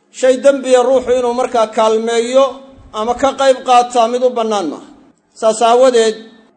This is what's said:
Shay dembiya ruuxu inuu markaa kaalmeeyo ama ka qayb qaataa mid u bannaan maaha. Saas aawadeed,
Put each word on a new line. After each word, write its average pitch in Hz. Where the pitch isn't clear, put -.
Shay 254
dembiya 254
ruuxu 254
inuu 247
markaa 240
kaalmeeyo 233
ama 220
ka 269
qayb 269
qaataa 240
mid 240
u 254
bannaan 220
maaha. 120
Saas 220
aawadeed, 233